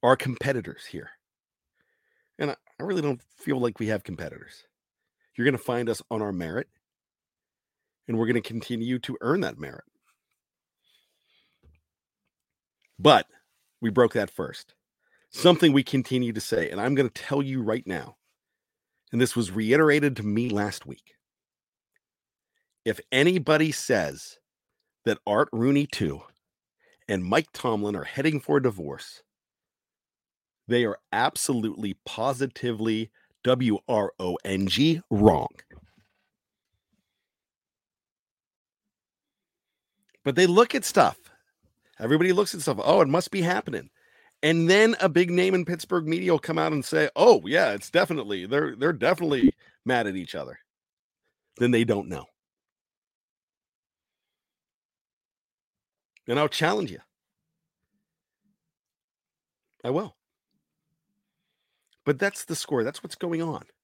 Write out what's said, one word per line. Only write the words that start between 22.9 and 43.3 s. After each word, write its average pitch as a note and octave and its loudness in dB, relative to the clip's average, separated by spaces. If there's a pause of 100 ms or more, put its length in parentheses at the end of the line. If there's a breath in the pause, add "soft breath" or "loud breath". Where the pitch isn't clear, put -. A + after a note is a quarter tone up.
anybody D#3 2
says - -4 (680)
that A2 0
Art G#2+ 2
Rooney C#3 0
two D2+ -6 (840)
and F#2+ -2
Mike A#2 0
Tomlin G#2 -2
are D#2 -6
heading C#3+ -2
for D3 0
a C#3 2
divorce, F2 -6 (1500)
they A#2+ 2
are G#2 -4 (160)
absolutely, A2 -2 (100)
positively, A2+ -4 (320)
W B2 2
R G#2+ 0
O F2+ -4
N G2 0
G, D3+ 2
wrong. G2+ 6 (4000)
But C#3 0
they F3+ 6
look G#3 4
at A#3 -2
stuff. - 2 (840)
Everybody D#3 2
looks G3 0
at E3+ -10
stuff. B2 -2
"Oh, F3+ 4
it D3+ 4
must D#3+ 0